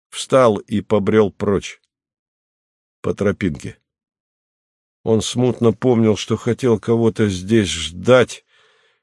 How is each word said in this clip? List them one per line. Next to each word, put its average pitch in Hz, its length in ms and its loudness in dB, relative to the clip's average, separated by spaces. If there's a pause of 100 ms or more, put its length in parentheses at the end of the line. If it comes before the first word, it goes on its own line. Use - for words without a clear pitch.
встал 123 480 2
и 104 240 -6
побрёл 104 500 2
прочь - 480 -4 (1200)
по - 120 -4
тропинке. 95 640 -4 (1300)
Он 113 180 0
смутно 120 500 0
помнил, 113 460 2
что - 180 -6
хотел 113 440 -2
кого-то 113 500 0
здесь 95 400 0
ждать, 90 760 0 (600)